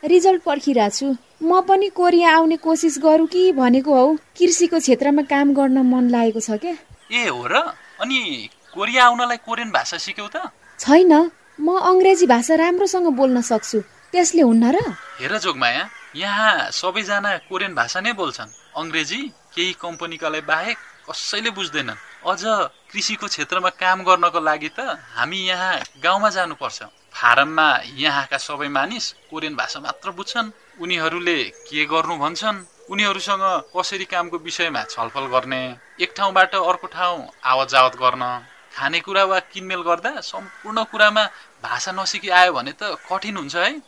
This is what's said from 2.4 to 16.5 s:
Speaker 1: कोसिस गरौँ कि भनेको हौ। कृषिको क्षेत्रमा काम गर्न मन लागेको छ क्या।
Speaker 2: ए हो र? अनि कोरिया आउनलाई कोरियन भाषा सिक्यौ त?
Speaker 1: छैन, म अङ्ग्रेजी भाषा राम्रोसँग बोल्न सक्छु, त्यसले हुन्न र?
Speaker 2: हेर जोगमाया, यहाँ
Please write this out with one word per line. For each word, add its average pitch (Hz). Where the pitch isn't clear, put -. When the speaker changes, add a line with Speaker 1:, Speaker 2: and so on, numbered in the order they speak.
Speaker 1:
कोसिस 320
गरौँ 320
कि 370
भनेको 262
हौ। 269
कृषिको 349
क्षेत्रमा 277
काम 285
गर्न 269
मन 247
लागेको 226
छ 214
क्या। 330
Speaker 2:
ए 233
हो 123
र? 180
अनि 202
कोरिया 233
आउनलाई 240
कोरियन 226
भाषा 226
सिक्यौ 208
त? 359
Speaker 1:
छैन, 339
म 330
अङ्ग्रेजी 370
भाषा 240
राम्रोसँग 359
बोल्न 254
सक्छु, 226
त्यसले 339
हुन्न 233
र? 349
Speaker 2:
हेर 131
जोगमाया, 147
यहाँ 202